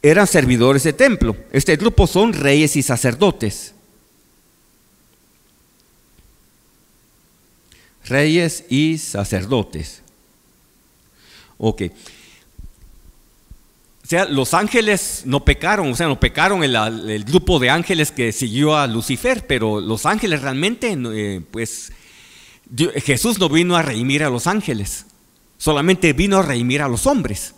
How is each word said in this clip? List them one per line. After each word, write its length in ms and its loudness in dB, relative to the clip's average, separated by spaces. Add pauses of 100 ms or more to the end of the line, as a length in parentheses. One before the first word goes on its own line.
eran 260 6
servidores 560 4
de 100 0
templo. 420 2 (160)
Este 240 2
grupo 300 4
son 280 2
reyes 420 2
y 80 0
sacerdotes. 880 -2 (4000)
Reyes 640 0
y 280 0
sacerdotes. 1040 -4 (1600)
Ok. 260 -2 (2250)
O 60 -20
sea, 140 2
los 300 0
ángeles 720 0
no 180 -2
pecaron, 480 0
o 40 -4
sea, 120 -2
no 100 0
pecaron 460 0
el, 120 0
el 500 -4
grupo 340 2
de 100 2
ángeles 440 0
que 180 -2
siguió 460 0
a 100 0
Lucifer, 580 -4
pero 360 0
los 240 -4
ángeles 360 0
realmente, 560 -4
eh, 440 -6 (100)
pues, 400 -10 (720)
Dios, 280 -2 (100)
Jesús 360 0
no 100 2
vino 260 2
a 60 2
redimir 420 -2
a 60 0
los 180 -4
ángeles, 580 -4 (520)
solamente 560 2
vino 240 2
a 60 4
redimir 380 -2
a 60 -2
los 180 -4
hombres. 520 -2